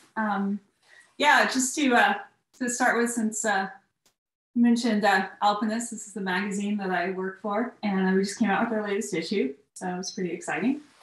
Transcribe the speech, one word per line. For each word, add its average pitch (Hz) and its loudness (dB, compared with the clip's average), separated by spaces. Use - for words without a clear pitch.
Um, 202 -2
yeah, 262 6
just - 0
to, 269 4
uh, 220 6
to 247 -2
start 233 2
with, 233 0
since, 214 -2
uh, 196 0
you 240 4
mentioned, 233 4
uh, 196 4
Alpinist, 214 0
this 214 -14
is - -20
the 214 -10
magazine 196 -2
that 190 -4
I 175 -2
work 185 -6
for, 220 -4
and 190 2
we 190 4
just - -6
came 202 2
out 220 0
with 220 -2
our 208 -4
latest 202 -4
issue, 214 -2
so 180 -8
it's 185 -8
pretty 180 -6
exciting. 180 -4